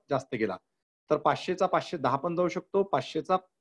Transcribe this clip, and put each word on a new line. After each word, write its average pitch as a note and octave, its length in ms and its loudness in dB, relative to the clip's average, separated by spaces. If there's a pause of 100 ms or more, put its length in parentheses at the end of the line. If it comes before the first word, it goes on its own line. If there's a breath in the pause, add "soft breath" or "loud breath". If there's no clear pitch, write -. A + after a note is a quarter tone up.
(100)
जास्त C3+ 240 -2
गेला, G#2 220 0 (540)
तर D3+ 60 4
पाचशेचा E3+ 500 0
पाचशे E3+ 300 0
दहा C3+ 200 0
पण F3 180 -2
जाऊ F3 140 2
शकतो, F#3 340 -2
पाचशेचा D#3+ 540 0 (240)